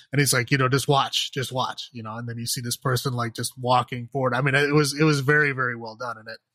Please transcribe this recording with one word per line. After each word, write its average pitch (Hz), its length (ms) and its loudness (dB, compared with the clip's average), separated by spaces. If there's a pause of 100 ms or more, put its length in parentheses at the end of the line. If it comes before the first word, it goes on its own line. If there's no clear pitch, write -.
(120)
And 131 60 0
he's 139 140 4
like, 123 180 0
you 143 80 -2
know, 131 100 4
"Just 131 200 0
watch, 135 420 0
just 127 220 -6
watch," 117 400 -6
you 117 100 -12
know, 110 140 -10
and 120 120 -8
then 117 80 -8
you 117 100 -8
see - 140 -4
this 120 160 -4
person, 131 360 0
like, 117 200 -2
just - 240 -8
walking 123 520 0
forward. 127 260 0
I 127 60 0
mean, 135 160 2
it 143 180 2
was, 143 240 2
it 156 60 4
was 151 160 4
very, 147 320 4
very 127 240 -4
well 113 180 -12
done, 117 240 -10
and 110 80 -20
it 113 120 -14 (160)